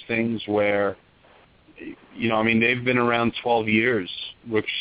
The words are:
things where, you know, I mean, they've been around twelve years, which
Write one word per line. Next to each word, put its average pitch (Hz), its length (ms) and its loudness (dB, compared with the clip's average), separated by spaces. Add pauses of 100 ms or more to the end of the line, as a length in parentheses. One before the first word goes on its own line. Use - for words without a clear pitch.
things 113 380 -2
where, 104 500 0 (1200)
you 117 140 -2
know, 110 60 0
I 110 80 2
mean, 113 160 2
they've 120 240 2
been 127 140 2
around 120 440 2
twelve 113 260 0
years, 110 420 2 (380)
which 107 220 -2 (120)